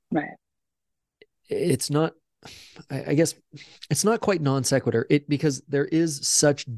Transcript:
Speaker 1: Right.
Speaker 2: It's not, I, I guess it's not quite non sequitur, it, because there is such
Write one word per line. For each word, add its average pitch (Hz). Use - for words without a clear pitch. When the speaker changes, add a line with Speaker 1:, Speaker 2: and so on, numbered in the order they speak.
Speaker 1:
Right. -
Speaker 2:
It's 131
not, 156
I, 135
I -
guess 156
it's -
not 220
quite 185
non 135
sequitur, 120
it, 143
because 143
there 143
is 160
such -